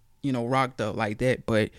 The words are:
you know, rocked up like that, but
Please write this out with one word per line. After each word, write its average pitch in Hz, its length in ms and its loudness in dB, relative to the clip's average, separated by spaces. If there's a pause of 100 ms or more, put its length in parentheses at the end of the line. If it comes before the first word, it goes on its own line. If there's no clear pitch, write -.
(240)
you 139 100 -2
know, 123 120 -2
rocked 131 360 0
up 107 160 -2
like 107 220 -2
that, 123 280 0
but 107 320 2